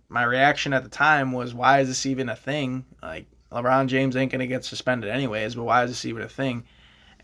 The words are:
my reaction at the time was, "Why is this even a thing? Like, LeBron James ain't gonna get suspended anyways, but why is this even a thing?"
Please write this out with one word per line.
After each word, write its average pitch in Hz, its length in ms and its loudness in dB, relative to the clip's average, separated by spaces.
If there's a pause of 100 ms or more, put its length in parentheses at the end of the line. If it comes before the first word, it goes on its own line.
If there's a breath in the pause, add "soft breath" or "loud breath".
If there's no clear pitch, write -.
my 120 160 0
reaction 139 480 2
at 131 120 2
the 123 60 -18
time 139 440 2
was, 123 200 -6
"Why 131 280 6
is 131 80 0
this 131 160 -4
even 131 240 -2
a 110 80 -6
thing? 131 480 -4 (180)
Like, 80 220 -10 (260)
LeBron 127 360 2
James 131 280 2
ain't 131 160 0
gonna 127 160 -4
get 127 160 -4
suspended 113 460 -4
anyways, 113 460 -4
but 120 100 -6
why 117 180 4
is 123 80 -2
this 117 140 -8
even 113 160 -6
a 104 80 -10
thing?" 127 340 -4 (600 soft breath)